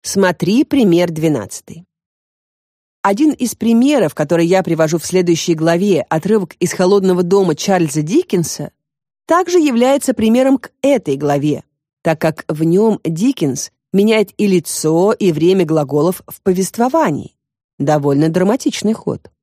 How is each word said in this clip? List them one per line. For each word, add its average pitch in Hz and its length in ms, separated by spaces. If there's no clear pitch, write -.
Смотри 196 600
пример 180 480
двенадцатый. 156 720
Один 294 300
из - 220
примеров, 233 600
который 170 320
я 185 160
привожу 160 360
в - 80
следующей 175 480
главе, 170 480
отрывок 185 520
из - 180
«Холодного 185 500
дома» 180 320
Чарльза 165 480
Диккенса, 175 680
также 349 320
является 262 560
примером 254 440
к - 120
этой 233 360
главе, 143 480
так 160 180
как 160 280
в 156 140
нём 196 420
Диккенс – 165 680
меняет 208 440
и 214 100
лицо, 175 680
и 196 200
время 175 320
глаголов 151 640
в - 160
повествовании. 220 920
Довольно 143 500
драматичный 202 640
ход. - 380